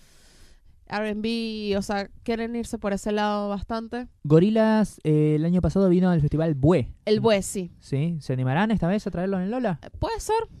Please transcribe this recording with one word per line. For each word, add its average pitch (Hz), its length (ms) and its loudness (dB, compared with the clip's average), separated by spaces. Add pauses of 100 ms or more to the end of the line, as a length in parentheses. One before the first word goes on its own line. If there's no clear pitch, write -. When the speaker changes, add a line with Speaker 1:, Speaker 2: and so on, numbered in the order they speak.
(920)
Speaker 1:
R 214 200 -4
and 214 120 -6
B, 220 560 -4
o 202 40 0
sea, 202 260 -4 (160)
quieren 233 320 -4
irse 233 220 -6
por 208 160 -4
ese 202 180 -4
lado 208 380 -2
bastante. 226 580 -8 (160)
Speaker 2:
Gorillaz, 214 800 4
eh, 151 320 2
el 151 80 0
año 175 160 2
pasado 185 300 2
vino 180 200 4
al 170 120 2
festival 151 340 0
Bue. 139 380 4 (100)
Speaker 1:
El 214 160 2
Bue, 208 220 4
sí. 185 400 -8
Speaker 2:
Sí, 160 400 -4
¿se - 100 -6
animarán 135 400 0
esta 180 160 0
vez 202 180 -2
a 190 60 -6
traerlo 185 240 -4
en 180 80 -4
el 196 80 -4
Lola? 233 320 -4
Speaker 1:
Eh, - 60 -18 (100)
puede 427 220 -4
ser, 427 160 -2 (240)